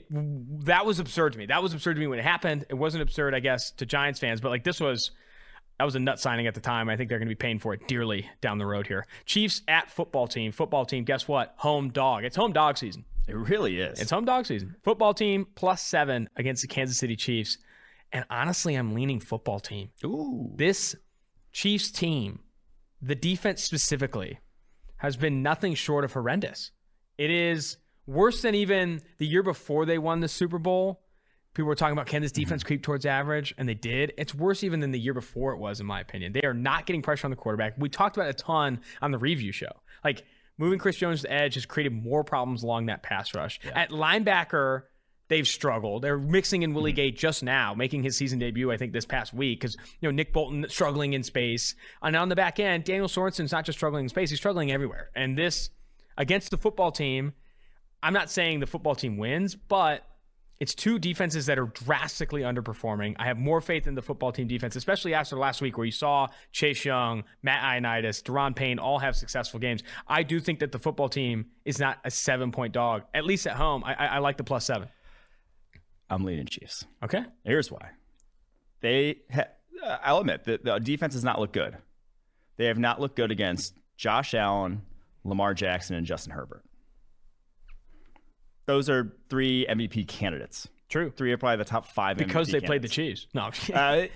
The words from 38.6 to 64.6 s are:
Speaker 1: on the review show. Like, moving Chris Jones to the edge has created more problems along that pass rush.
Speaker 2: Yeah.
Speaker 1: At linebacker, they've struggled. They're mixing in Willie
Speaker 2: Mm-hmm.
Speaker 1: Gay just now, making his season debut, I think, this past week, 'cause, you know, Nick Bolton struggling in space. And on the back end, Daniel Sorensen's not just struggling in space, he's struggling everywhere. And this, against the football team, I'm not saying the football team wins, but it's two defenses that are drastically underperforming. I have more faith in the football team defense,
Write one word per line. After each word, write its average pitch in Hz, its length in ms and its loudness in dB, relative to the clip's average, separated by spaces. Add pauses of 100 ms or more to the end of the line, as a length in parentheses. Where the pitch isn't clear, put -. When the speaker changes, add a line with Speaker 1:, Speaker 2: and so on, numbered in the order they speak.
Speaker 1:
on 147 100 0
the 131 60 0
review 123 360 0
show. - 180 -8 (320)
Like, 139 200 0 (340)
moving 180 220 2
Chris 190 180 2
Jones 165 240 0
to - 60 -4
the 131 60 -2
edge 143 220 2
has 127 100 -6
created 143 280 -2
more 117 320 0
problems 123 380 0
along 117 240 0
that - 160 -4
pass 98 300 -4
rush. 85 300 -4
Speaker 2:
Yeah. - 160 -8
Speaker 1:
At 170 120 2
linebacker, 160 920 2 (460)
they've 156 180 4
struggled. 113 560 0
They're 143 140 2
mixing 170 460 2
in 156 100 0
Willie 151 180 0
Speaker 2:
Mm-hmm. 127 60 0
Speaker 1:
Gay 139 140 4
just 156 300 0
now, 123 320 2
making 127 300 -2
his 131 140 0
season 131 200 -2
debut, 120 320 0
I 113 60 2
think, 113 160 -4
this 113 140 -4
past 120 280 -4
week, 127 280 -2
'cause, 120 160 -6 (240)
you 160 80 0
know, - 20 0
Nick 147 220 0
Bolton 147 340 0
struggling 143 460 0
in 131 100 -2
space. 120 500 0 (280)
And 156 160 2
on 180 100 2
the 180 80 2
back 180 240 2
end, 180 240 2
Daniel 190 240 0
Sorensen's 185 460 0
not 160 100 0
just 156 140 -4
struggling 147 280 0
in 123 40 -4
space, 180 200 0
he's 143 100 -2
struggling 170 340 0
everywhere. 139 420 -4
And 131 220 0
this, 165 320 0 (480)
against 180 340 0
the 175 60 0
football 190 340 2
team, 139 400 -2 (720)
I'm 165 100 4
not 185 160 2
saying 165 300 0
the 131 80 -2
football 151 260 0
team 113 240 -4
wins, 151 380 0
but 180 500 2 (520)
it's - 160 -4
two 226 260 2
defenses 160 480 0
that 139 120 4
are 123 60 2
drastically 139 760 -2
underperforming. 110 760 -2
I 117 60 -2
have 123 120 0
more 147 220 2
faith 160 280 0
in 139 80 0
the 127 60 -4
football 127 300 -2
team 120 160 -2
defense, 120 300 -2